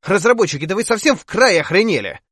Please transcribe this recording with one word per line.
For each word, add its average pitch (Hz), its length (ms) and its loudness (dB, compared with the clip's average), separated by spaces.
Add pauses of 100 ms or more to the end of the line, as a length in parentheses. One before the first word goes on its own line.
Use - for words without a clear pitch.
Разработчики, 190 600 0
да 170 100 -4
вы 214 80 -4
совсем 233 320 0
в 175 100 -18
край 220 340 2
охренели! 160 600 0 (100)